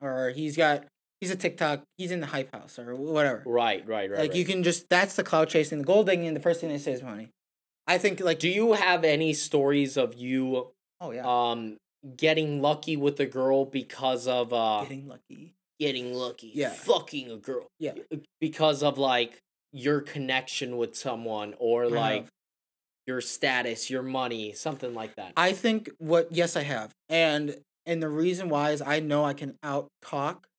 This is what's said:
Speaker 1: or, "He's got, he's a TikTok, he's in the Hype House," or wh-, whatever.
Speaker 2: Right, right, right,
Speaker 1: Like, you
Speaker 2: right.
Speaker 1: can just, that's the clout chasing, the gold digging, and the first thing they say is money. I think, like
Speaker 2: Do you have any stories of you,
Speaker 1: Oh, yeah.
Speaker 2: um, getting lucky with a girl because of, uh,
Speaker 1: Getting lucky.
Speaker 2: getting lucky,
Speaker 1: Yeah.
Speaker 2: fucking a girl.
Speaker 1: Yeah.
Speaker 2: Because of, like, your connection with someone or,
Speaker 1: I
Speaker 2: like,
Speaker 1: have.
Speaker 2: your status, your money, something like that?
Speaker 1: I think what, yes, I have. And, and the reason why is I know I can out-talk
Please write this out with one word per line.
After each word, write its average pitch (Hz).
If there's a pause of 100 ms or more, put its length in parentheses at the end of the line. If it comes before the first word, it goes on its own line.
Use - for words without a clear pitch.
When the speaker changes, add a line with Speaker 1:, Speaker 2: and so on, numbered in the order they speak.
Speaker 1:
or, 131
"He's 147
got, 151 (340)
he's 185
a 185
TikTok, 151 (140)
he's 180
in 180
the 143
Hype 135
House," -
or 120
wh-, 131 (120)
whatever. 139
Speaker 2:
Right, 117
right, 104
right, 101
Speaker 1:
Like, 156
you 180
Speaker 2:
right. -
Speaker 1:
can 185
just, 170
that's 185
the 190
clout 156
chasing, 151
the 143
gold 190
digging, 175
and 156
the 139
first 170
thing 165
they 147
say 143
is 127
money. 110 (580)
I 180
think, 190
like 165
Speaker 2:
Do 156
you 214
have 180
any 156
stories 143
of 120
you, 127 (300)
Speaker 1:
Oh, 160
yeah. 123
Speaker 2:
um, 117 (380)
getting 151
lucky 151
with 143
a 139
girl 135
because 127
of, 123
uh, 110
Speaker 1:
Getting 139
lucky. - (240)
Speaker 2:
getting 131
lucky, 120
Speaker 1:
Yeah. 139
Speaker 2:
fucking 151
a 113
girl. 127 (140)
Speaker 1:
Yeah. 147 (460)
Speaker 2:
Because 156
of, 135
like, 123 (340)
your 139
connection 131
with 117
someone 113
or, 120
Speaker 1:
I -
Speaker 2:
like, 113
Speaker 1:
have. - (800)
Speaker 2:
your 127
status, 123
your 131
money, 120
something 131
like 110
that? 95
Speaker 1:
I 180
think 220
what, 165
yes, 170
I 160
have. 127 (160)
And, 151 (280)
and 165
the 156
reason 175
why 147
is 147
I 147
know 147
I 143
can 139
out-talk 143 (120)